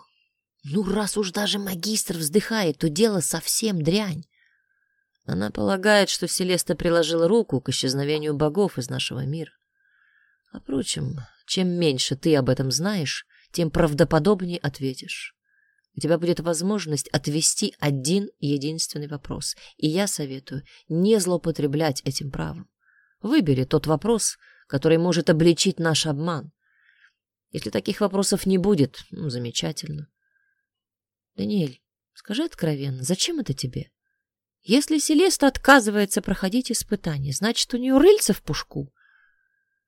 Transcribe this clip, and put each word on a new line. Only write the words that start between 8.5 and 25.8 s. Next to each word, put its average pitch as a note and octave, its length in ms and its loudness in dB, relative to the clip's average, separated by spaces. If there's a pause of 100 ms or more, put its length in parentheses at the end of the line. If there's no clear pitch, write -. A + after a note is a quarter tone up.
из B2 140 -6
нашего C3 340 -6
мира. D3+ 260 -6 (1000)
А - 80 -16
впрочем, D#3 600 -6 (260)
чем F#3 220 -2
меньше D#3 460 0
ты D#3 200 2
об B2+ 140 2
этом C3 200 0
знаешь, E3 560 -2 (260)
тем E3 200 -2
правдоподобнее E3+ 880 2
ответишь. - 760 -8 (600)
У - 40 -12
тебя D#3 200 2
будет E3+ 220 0
возможность E3+ 680 -2
отвести D3+ 720 0
один D3 500 0 (100)
единственный D3 680 -4
вопрос, D3 480 -10 (220)
и D#3 100 0
я F3+ 180 0
советую C3+ 580 -6 (260)
не F#3+ 300 4
злоупотреблять D#3 840 0
этим C#3 280 -6
правом. D#3+ 400 -10 (520)
Выбери F3 420 2
тот D#3 240 0
вопрос, G3+ 500 0 (340)
который D#3 260 4
может E3+ 320 2
обличить E3+ 500 4
наш D#3+ 260 0